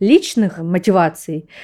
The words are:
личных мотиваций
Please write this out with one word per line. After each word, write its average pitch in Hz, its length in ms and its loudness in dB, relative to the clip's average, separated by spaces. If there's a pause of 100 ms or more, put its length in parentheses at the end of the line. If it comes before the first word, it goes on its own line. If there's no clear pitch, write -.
личных 220 580 2
мотиваций 170 920 -2 (160)